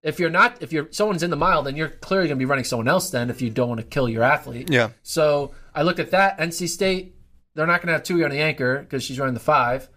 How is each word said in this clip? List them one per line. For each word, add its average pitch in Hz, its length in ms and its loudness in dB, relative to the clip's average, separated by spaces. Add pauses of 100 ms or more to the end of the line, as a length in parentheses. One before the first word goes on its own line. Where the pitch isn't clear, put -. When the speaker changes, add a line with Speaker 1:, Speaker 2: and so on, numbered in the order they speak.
Speaker 1:
If 156 160 -4
you're 165 120 2
not, 214 320 4
if 156 100 -8
you're, 151 180 -2
someone's 208 320 0
in 175 80 -2
the 156 60 0
mile, 160 260 2
then 139 140 -4
you're 156 120 -4
clearly 190 400 0
gonna 143 100 -2
be 131 60 0
running 131 200 0
someone 117 240 -2
else 175 220 2
then 120 200 -2
if - 100 -8
you 123 100 -2
don't 110 200 0
wanna 113 120 -6
kill 131 280 -2
your 113 140 2
athlete. 131 460 0
Speaker 2:
Yeah. 117 200 4 (120)
Speaker 1:
So 147 520 0 (200)
I 143 80 -2
looked 175 180 0
at - 100 -4
that. 190 280 2
N 165 140 -4
C 175 140 -6
State, 185 480 -2 (400)
they're 156 120 0
not 175 140 4
gonna 170 120 -2
have 151 100 0
Tui 170 220 2
on 143 60 0
the 139 100 -4
anchor 139 500 0
'cause 131 140 -4
she's 127 140 -8
running 135 160 -2
the 113 60 -6
five. 135 560 2